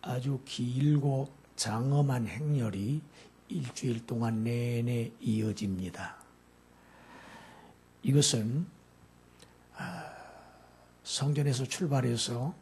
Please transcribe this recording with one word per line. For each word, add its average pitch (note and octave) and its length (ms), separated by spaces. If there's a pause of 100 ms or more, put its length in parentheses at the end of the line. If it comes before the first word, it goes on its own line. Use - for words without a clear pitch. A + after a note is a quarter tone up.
아주 B2+ 440
길고 C3+ 840 (240)
장엄한 B2+ 720
행렬이 A#2 760 (480)
일주일 A#2+ 580
동안 A2+ 360
내내 A#2+ 760
이어집니다. G2 960 (1900)
이것은, C3+ 640 (1120)
아, F3 340 (920)
성전에서 C#3 600
출발해서 B2 960